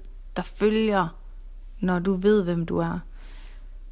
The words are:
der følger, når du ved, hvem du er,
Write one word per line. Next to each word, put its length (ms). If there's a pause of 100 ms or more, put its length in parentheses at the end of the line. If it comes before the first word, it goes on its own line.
(360)
der 60
følger, 760 (600)
når 200
du 140
ved, 300
hvem 220
du 120
er, 220 (920)